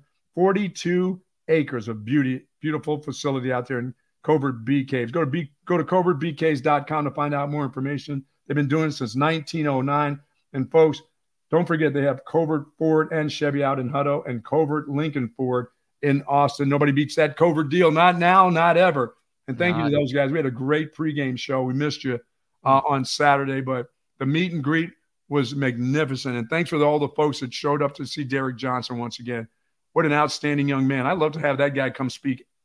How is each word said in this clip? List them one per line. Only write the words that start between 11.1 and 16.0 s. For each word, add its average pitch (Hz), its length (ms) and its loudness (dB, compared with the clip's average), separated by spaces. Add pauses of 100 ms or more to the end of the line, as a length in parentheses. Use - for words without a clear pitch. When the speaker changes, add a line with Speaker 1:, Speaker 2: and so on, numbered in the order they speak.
Speaker 1:
don't 165 180 2
forget 160 260 0
they 143 100 0
have 135 220 -2
Covert 156 400 0 (120)
Ford 156 340 2
and 151 200 -2
Chevy 143 320 -2
out 135 160 0
in 123 100 -4
Hutto 143 400 -2
and 117 140 -6
Covert 147 460 0
Lincoln 143 480 -4
Ford 127 300 -2 (340)